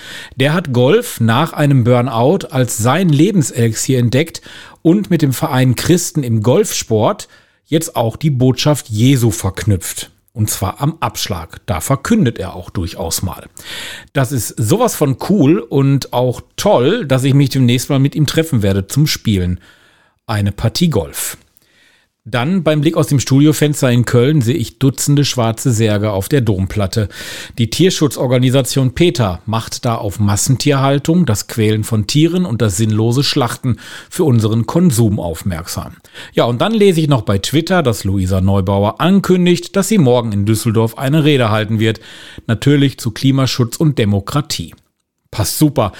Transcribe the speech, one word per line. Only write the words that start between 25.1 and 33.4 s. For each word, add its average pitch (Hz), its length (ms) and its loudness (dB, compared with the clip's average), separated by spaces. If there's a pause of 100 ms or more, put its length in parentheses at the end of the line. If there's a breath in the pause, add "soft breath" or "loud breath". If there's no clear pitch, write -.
schwarze 113 480 -2
Särge 107 400 0
auf 95 160 -2
der 143 140 0
Domplatte. 98 680 -2 (500 loud breath)
Die 113 120 0
Tierschutzorganisation 131 1200 0
peta 117 520 0
macht - 400 -6
da 117 100 0
auf - 240 -8
Massentierhaltung, 139 1080 0
das 107 220 -2
Quälen 107 380 0
von 104 220 -2
Tieren 165 360 0
und 113 180 -4
das 101 140 0
sinnlose 113 480 0
Schlachten 127 540 -2 (320 loud breath)